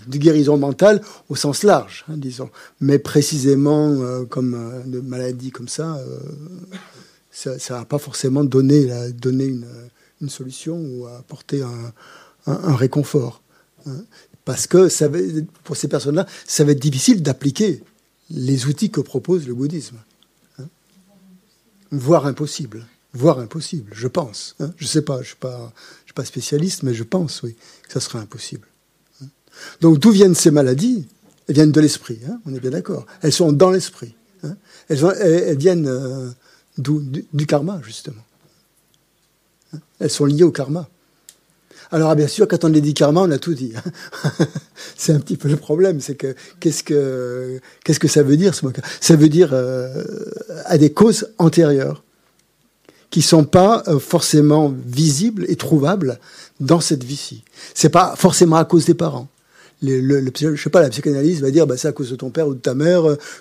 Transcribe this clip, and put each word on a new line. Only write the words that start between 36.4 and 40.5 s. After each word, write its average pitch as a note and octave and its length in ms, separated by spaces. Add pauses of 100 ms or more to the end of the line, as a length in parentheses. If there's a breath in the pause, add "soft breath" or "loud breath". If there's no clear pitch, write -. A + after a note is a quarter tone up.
d'où ? D3 220
Du, C#3+ 320
du D3 140
karma, D#3+ 380
justement. A2 380 (1500)
Hein ? D3+ 40 (220)
Elles C#3+ 100
sont - 140
liées D3 200
au D#3 80